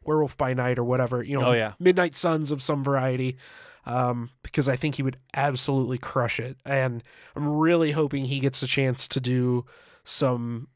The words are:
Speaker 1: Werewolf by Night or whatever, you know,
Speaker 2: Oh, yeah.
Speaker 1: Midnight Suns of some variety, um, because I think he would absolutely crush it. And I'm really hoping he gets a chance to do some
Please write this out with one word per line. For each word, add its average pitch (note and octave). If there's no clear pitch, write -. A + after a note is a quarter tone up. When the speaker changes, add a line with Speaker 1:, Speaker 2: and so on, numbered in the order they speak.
Speaker 1:
Werewolf D3+
by C3
Night B2
or A#2+
whatever, B2
you C#3
know, B2+
Speaker 2:
Oh, B2
yeah. A2
Speaker 1:
Midnight F3+
Suns D#3
of D3
some D3
variety, C3
um, B2
because C#3
I C3
think C#3
he C#3
would C3
absolutely C3
crush -
it. B2+
And C3
I'm D3
really D#3+
hoping C#3+
he C3+
gets C3
a C3
chance B2+
to -
do B2
some A#2+